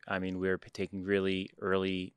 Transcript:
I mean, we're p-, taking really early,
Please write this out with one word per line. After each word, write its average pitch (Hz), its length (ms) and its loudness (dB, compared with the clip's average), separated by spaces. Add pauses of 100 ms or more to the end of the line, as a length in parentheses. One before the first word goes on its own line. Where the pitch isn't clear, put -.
I 98 120 -2
mean, 92 200 -2
we're 92 180 2
p-, - 140 -16
taking 98 320 -6
really 95 480 2 (100)
early, 95 560 0